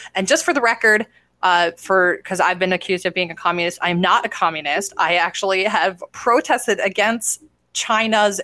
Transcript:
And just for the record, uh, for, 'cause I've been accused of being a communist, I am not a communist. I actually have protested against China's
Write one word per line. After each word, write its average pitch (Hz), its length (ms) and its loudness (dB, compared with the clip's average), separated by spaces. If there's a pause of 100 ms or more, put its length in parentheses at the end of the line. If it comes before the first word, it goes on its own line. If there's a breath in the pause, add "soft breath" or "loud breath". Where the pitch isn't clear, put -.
(160 loud breath)
And 190 120 -2
just 311 180 2
for 349 80 0
the 269 80 0
record, 226 440 2 (380 soft breath)
uh, 175 340 2
for, 180 460 2
'cause 185 160 -6
I've 180 200 2
been 185 140 0
accused 180 320 -4
of 180 80 -2
being 180 180 -4
a 165 40 -14
communist, 175 460 -2
I 175 80 0
am 175 120 0
not 190 240 4
a 214 40 -4
communist. 160 680 -4
I 170 180 2
actually 185 500 0
have 190 360 0 (100)
protested 240 680 0
against 214 640 -2 (280)
China's 214 720 0